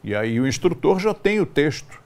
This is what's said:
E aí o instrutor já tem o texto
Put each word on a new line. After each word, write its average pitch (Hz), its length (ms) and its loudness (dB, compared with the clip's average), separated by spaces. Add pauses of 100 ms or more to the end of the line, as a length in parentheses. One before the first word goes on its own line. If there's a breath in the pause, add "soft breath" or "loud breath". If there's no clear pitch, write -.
E 101 100 -6
aí 113 240 -2
o 127 80 2
instrutor 180 540 0
já 202 140 -2
tem 208 260 0
o 180 60 2
texto - 600 -2